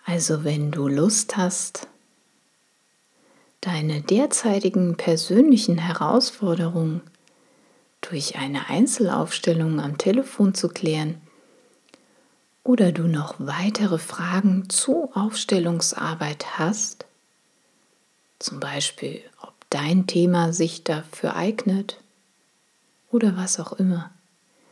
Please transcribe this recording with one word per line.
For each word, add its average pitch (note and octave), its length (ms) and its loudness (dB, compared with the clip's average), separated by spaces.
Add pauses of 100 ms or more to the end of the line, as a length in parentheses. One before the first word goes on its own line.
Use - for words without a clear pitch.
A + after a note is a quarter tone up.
Also D#3+ 380 -2
wenn D3 260 -2
du C#3 180 -2
Lust D3+ 480 2
hast, - 520 -4 (1700)
deine D#3 400 -2
derzeitigen G3 960 2
persönlichen F#3+ 800 4
Herausforderungen E3+ 1200 0 (1000)
durch - 340 -8
eine C#3 340 -4
Einzelaufstellung E3 1080 0
am D3 180 -4
Telefon G3+ 560 2
zu - 160 -2
klären D#3 500 -4 (1500)
oder A3+ 260 6
du E3 160 0
noch D3+ 300 -2
weitere F3 600 -2
Fragen F#3 720 0
zu C#4 440 0
Aufstellungsarbeit E3 1500 -2
hast, - 460 -4 (1300)
zum - 200 -10
Beispiel, C#3 640 -6 (200)
ob - 120 -18 (220)
dein E3 320 2
Thema E3+ 460 2
sich E3 320 -2
dafür - 500 -4
eignet G3 600 -2 (1120)
oder A3 240 2
was F#3 240 -4
auch - 140 -10
immer, F3+ 360 0 (640)